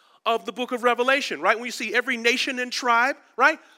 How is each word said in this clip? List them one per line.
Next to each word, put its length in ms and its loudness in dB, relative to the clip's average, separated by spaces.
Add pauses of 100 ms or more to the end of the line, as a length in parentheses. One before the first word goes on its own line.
(240)
of 200 0
the 60 -6
book 220 -6
of 100 -4
Revelation, 580 2
right? 160 4
When 100 -8
you 40 -8
see 240 -8
every 220 0
nation 420 -2
and 140 -6
tribe, 440 2 (200)
right? 240 2 (180)